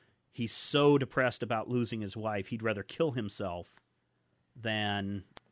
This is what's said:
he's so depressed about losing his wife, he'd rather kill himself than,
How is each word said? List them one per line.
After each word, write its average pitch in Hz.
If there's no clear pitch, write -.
he's 117
so 147
depressed 127
about 110
losing 120
his 101
wife, 107
he'd 110
rather 104
kill 165
himself 101
than, 104